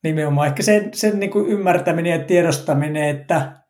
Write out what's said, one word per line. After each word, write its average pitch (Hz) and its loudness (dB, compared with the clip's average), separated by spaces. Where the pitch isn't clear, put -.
Nimenomaan 151 0
ehkä 143 -2
sen, 208 4
sen 202 0
niinku 196 -2
ymmärtäminen 175 0
ja 139 -8
tiedostaminen, 151 0
että, 139 -2